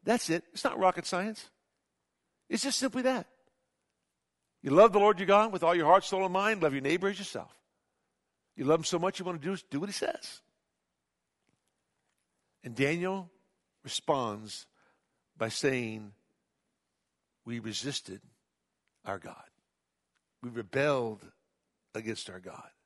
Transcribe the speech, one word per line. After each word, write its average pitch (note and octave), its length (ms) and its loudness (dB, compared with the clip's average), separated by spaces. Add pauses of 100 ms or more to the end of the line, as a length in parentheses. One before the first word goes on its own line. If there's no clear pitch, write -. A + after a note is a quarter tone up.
That's A#3 280 0
it. E3+ 220 0
It's - 120 -12
not - 140 0
rocket F3+ 260 2
science. G3+ 460 -6 (960)
It's - 140 -2
just C4+ 160 -2
simply B3+ 240 -2
that. B3 260 0 (1300)
You C3 80 -4
love F#3+ 220 10
the G3+ 60 4
Lord G3+ 200 6
your F#3+ 80 -4
God G#3 260 6
with F3 100 -4
all E3+ 120 4
your E3 120 2
heart, F#3 180 8
soul, F#3+ 200 -2
and F#3 80 -2
mind. G3 300 0
Love D3+ 100 4
your C#3 100 -2
neighbor F3 260 0
as F#3+ 100 -4
yourself. - 360 -12 (1000)
You C#3 80 -6
love D#3 160 4
him D#3+ 40 -8
so F3 140 0
much F3+ 200 -2
you F#3 60 -8
want E3+ 160 -6
to F#3 160 -4
do, - 140 -12
do C#3 80 -6
what F#3+ 100 -6
he G3+ 40 -10
says. - 480 -6 (2250)
And A#2+ 100 -12
Daniel F3 560 -2 (520)
responds A2 840 -4 (720)
by A2+ 120 -2
saying, A2 640 -4 (1300)
"We A#2 140 -8
resisted A2 640 -8 (840)
our G2 140 -6
God. - 320 -18 (920)
We B2 60 -12
rebelled A#2+ 840 -2 (640)
against A2 340 -8
our F#2 120 -16
God." - 300 -18 (160)